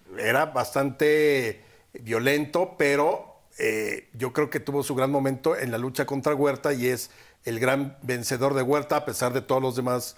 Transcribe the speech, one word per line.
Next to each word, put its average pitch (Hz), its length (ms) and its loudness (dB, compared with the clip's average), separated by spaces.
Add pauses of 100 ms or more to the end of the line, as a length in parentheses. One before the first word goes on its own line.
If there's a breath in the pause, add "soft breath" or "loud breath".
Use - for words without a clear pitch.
(180)
era 123 280 2
bastante 139 1160 2 (320 loud breath)
violento, 139 840 0
pero, 143 600 0 (180)
eh, 110 560 -2
yo 123 200 -4
creo 151 160 2
que 143 100 -2
tuvo 143 220 -4
su 139 120 -4
gran 131 160 2
momento 135 460 0
en 123 140 -4
la 113 80 -2
lucha 131 280 -2
contra 139 280 0
Huerta 143 400 0
y 123 140 0
es 123 220 -2 (340 loud breath)
el 117 160 -4
gran 139 420 0
vencedor 123 520 0
de 135 80 2
Huerta, 143 340 0
a 143 100 -2
pesar 123 280 -2
de 135 80 0
todos 131 200 0
los 131 140 -2
demás 123 420 -2